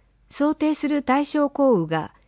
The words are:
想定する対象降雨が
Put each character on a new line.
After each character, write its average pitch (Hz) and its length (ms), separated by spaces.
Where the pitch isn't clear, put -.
想 302 240
定 302 200
す 285 140
る 285 140
対 277 220
象 285 260
降 269 260
雨 165 100
が 156 260